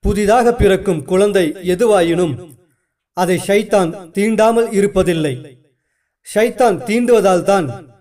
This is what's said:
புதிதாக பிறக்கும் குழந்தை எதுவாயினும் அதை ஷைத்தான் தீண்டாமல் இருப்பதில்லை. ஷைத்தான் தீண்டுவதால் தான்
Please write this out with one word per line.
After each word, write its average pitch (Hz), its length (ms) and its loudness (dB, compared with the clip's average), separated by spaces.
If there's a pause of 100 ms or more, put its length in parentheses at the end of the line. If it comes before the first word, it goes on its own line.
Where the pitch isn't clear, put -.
புதிதாக 214 540 2
பிறக்கும் 190 500 0
குழந்தை 185 580 0
எதுவாயினும் 175 880 0 (600)
அதை 175 340 -2
ஷைத்தான் 196 640 -2
தீண்டாமல் 220 600 0
இருப்பதில்லை. 175 880 -2 (760)
ஷைத்தான் 220 480 0
தீண்டுவதால் 208 600 2
தான் 185 260 0 (320)